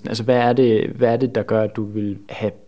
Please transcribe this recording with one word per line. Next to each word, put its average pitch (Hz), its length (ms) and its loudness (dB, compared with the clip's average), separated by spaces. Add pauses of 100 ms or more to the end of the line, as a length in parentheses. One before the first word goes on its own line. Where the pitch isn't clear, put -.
Altså, 113 180 -6
hvad 123 140 4
er 123 160 4
det, 120 360 4
hvad 120 240 2
er 117 40 2
det, 127 180 -2
der 139 80 0
gør, 110 180 0
at 107 140 -2
du 113 80 -4
vil 104 340 -6 (120)
have 104 220 -6 (160)